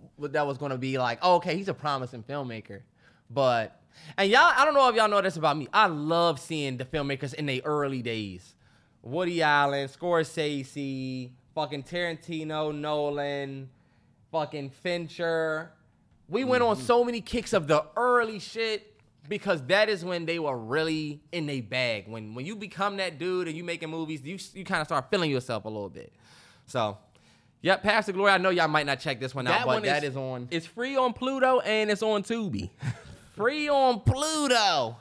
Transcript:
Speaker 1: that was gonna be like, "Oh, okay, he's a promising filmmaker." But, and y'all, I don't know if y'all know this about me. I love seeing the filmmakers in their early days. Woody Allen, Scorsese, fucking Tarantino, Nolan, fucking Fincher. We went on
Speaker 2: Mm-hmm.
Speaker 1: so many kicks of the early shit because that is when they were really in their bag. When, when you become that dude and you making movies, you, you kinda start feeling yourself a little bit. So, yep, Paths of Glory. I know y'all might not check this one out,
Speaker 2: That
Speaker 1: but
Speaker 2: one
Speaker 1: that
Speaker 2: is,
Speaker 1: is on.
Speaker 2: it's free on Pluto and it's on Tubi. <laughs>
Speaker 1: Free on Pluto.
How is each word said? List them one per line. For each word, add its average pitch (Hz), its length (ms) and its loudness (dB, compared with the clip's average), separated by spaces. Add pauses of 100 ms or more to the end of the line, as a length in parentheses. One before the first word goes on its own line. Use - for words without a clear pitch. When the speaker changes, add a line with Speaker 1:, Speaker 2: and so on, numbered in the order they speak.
(200)
Speaker 1:
that 147 280 0
was 139 100 -4
gonna 139 220 -4
be 131 180 -2
like, 120 240 -2
"Oh, 180 140 6
okay, 170 220 2
he's 196 100 -6
a 175 80 0
promising 131 480 -4
filmmaker." 117 580 -8 (480)
But, 117 500 2 (380)
and 196 140 4
y'all, 302 240 8
I 254 100 6
don't 311 80 4
know 269 160 6
if 226 60 2
y'all 220 140 4
know 202 120 4
this 185 140 0
about 151 220 2
me. 143 160 -6
I 214 140 6
love 165 520 2
seeing 143 380 -4
the 131 80 -8
filmmakers 139 500 -4
in 156 120 -4
their 127 180 -2
early 143 360 -2
days. 107 540 -6 (480)
Woody 170 400 -2
Allen, 143 460 4
Scorsese, 139 1400 -4 (240)
fucking 147 280 -6
Tarantino, 156 920 -4
Nolan, 143 960 -4 (600)
fucking 147 400 -4
Fincher. 165 1000 -4 (560)
We 214 160 -2
went 247 200 4
on 220 120 4
Speaker 2:
Mm-hmm. 131 100 -6
Speaker 1:
so 240 180 6
many 240 180 -2
kicks - 320 -4
of 170 140 2
the 151 180 4 (100)
early 233 440 2
shit 220 540 -6 (360)
because 190 380 0
that 208 220 6
is 190 140 -2
when 175 220 -4
they 165 140 -2
were 143 180 -2
really 151 640 -2 (100)
in 170 140 -4
their 139 160 -4
bag. 113 460 -2
When, 110 280 -10
when 127 100 -8
you 208 100 -8
become 196 420 -4
that 180 220 -4
dude 180 280 -4
and 156 80 -6
you 170 80 -10
making 170 260 -8
movies, 156 340 -6
you, 175 140 -10 (160)
you 185 120 -14
kinda 170 200 -2
start 147 240 -2
feeling 175 220 2
yourself 120 340 -2
a 107 40 -8
little 104 200 -8
bit. - 220 -16 (540)
So, 107 320 -2 (640)
yep, 185 220 2
Paths 208 260 2
of 185 60 -4
Glory. 196 160 4
I 190 60 6
know 185 120 2
y'all 175 180 4
might 151 180 2
not 139 140 0
check 135 200 -4
this 127 140 -6
one 131 140 -4
out, - 40 2
Speaker 2:
That 220 140 2
Speaker 1:
but 226 100 2
Speaker 2:
one 214 80 -2
Speaker 1:
that 147 200 0
Speaker 2:
is, 143 80 -4
Speaker 1:
is 131 60 -8
on. 127 340 -6
Speaker 2:
it's 165 140 -4
free 262 320 -6
on 254 160 2
Pluto 262 480 2
and 214 300 0
it's 202 120 -2
on 214 200 2
Tubi. 202 460 -4 (320)
<laughs> - 340 -20
Speaker 1:
Free 294 320 0
on 262 320 4
Pluto. 247 1000 2